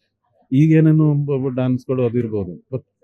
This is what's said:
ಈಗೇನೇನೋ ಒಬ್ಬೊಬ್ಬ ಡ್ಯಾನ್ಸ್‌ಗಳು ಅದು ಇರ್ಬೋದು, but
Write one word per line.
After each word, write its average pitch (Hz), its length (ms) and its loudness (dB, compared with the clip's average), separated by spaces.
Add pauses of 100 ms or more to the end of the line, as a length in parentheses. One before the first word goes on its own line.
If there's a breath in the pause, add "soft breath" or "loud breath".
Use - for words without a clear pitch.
(520)
ಈಗೇನೇನೋ 156 600 4
ಒಬ್ಬೊಬ್ಬ 143 360 -2
ಡ್ಯಾನ್ಸ್‌ಗಳು 127 580 -2
ಅದು 117 120 -2
ಇರ್ಬೋದು, 104 400 -4
but - 260 -12 (200)